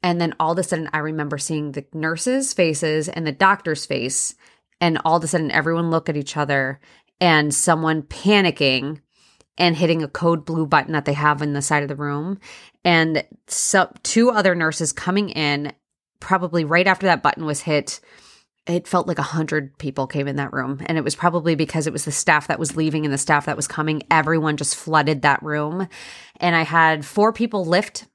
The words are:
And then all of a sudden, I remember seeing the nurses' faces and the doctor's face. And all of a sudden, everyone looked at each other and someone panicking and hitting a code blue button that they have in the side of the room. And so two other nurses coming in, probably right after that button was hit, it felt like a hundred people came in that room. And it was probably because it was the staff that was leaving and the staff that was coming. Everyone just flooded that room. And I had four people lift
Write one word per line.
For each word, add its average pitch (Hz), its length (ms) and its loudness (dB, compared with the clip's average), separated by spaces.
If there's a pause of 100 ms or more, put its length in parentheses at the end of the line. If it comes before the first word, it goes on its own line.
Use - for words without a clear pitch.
And 175 180 0
then 165 200 -2
all 160 120 2
of 170 60 0
a 185 40 0
sudden, 160 320 -4
I 156 40 0
remember 151 380 -4
seeing 147 360 -4
the 139 200 -10
nurses' 165 640 -2
faces 156 540 0
and 165 180 -6
the 151 60 -2
doctor's 180 520 2
face. 131 500 -4 (460)
And 165 240 2
all 160 120 4
of 165 80 2
a 156 40 -4
sudden, 160 220 0
everyone 165 400 2
looked 165 180 0
at 156 80 -2
each 143 220 -6
other 139 420 0 (400)
and 151 340 4
someone 160 480 2
panicking 147 960 2 (580)
and 175 180 4
hitting 165 260 2
a 147 60 -4
code 170 380 0
blue 160 200 -2
button 147 260 2
that 147 120 -2
they 143 80 0
have 147 300 2
in 147 100 -2
the 143 80 -2
side 147 220 0
of 143 80 -6
the 143 60 -8
room. 147 420 -6 (440)
And 160 420 2 (220)
so - 460 0 (100)
two 233 280 2
other 196 240 2
nurses 160 380 -2
coming 196 360 -2
in, 147 440 -2 (460)
probably 170 460 -2
right 165 220 2
after 190 200 2
that 165 160 2
button 160 220 0
was 151 160 -4
hit, - 400 -2 (680)
it 175 220 -2
felt 180 180 0
like 175 120 -4
a 151 40 -4
hundred 151 540 -4
people 135 300 -6
came 143 220 -4
in 143 80 -4
that 139 180 -6
room. 135 320 -6
And 160 100 -2
it 151 80 -2
was 147 100 -2
probably 170 420 0
because 151 300 -2
it 160 60 -4
was 151 140 -6
the 147 60 -6
staff 151 340 2
that - 120 -2
was 143 160 -4
leaving 156 300 -2
and 147 80 0
the 139 60 -2
staff 147 260 0
that 131 120 -4
was 151 120 -6
coming. 156 420 -2
Everyone 156 460 2
just - 200 -4
flooded 151 460 0
that 143 200 2
room. 151 460 -4 (500)
And 175 180 0
I 165 60 2
had 160 420 4
four 214 300 2
people 220 320 -2
lift 180 480 0